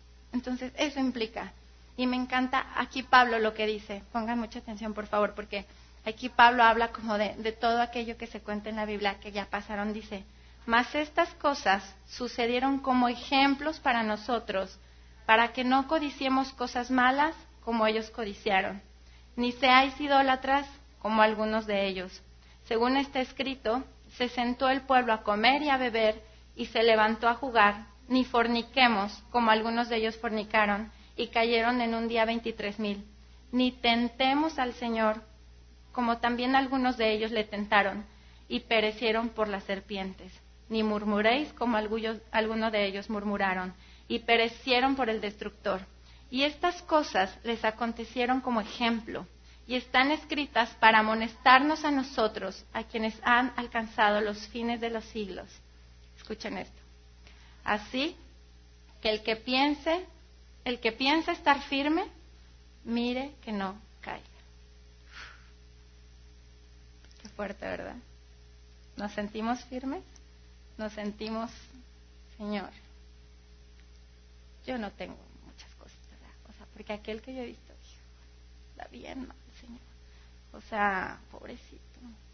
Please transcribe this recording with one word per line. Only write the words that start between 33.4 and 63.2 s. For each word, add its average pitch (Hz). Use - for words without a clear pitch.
Ni 247
tentemos 262
al 247
Señor, 226
como 233
también 247
algunos 254
de 220
ellos 220
le 220
tentaron, 202
y 240
perecieron 220
por 220
las 196
serpientes. 190
Ni 220
murmuréis 214
como 233
algunos, 214
algunos 220
de 208
ellos 196
murmuraron, 196
y 233
perecieron 240
por 247
el 220
destructor. 202
Y 254
estas 349
cosas 302
les 233
acontecieron 233
como 240
ejemplo, 226
y 247
están 262
escritas 294
para 220
amonestarnos 254
a 302
nosotros, 220
a 170
quienes 220
han 254
alcanzado 220
los 208
fines 233
de 233
los 220
siglos". 190
Escuchen -
esto. -
"Así 254
que 220
el 214
que 220
piense, 294
el 240
que 226
piensa 311
estar 285
firme, 302
mire 247